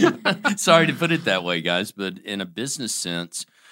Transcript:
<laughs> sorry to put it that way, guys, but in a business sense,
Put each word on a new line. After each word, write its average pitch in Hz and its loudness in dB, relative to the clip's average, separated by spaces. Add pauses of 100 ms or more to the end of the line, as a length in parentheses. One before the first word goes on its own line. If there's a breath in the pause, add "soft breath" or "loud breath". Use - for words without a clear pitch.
(220)
<laughs> 208 -2
sorry 165 6
to 156 0
put 165 -2
it 156 0
that 95 2
way, 87 -2
guys, 87 0
but 95 -6
in 101 -8
a 95 -6
business 110 -8
sense, 87 -6 (280 loud breath)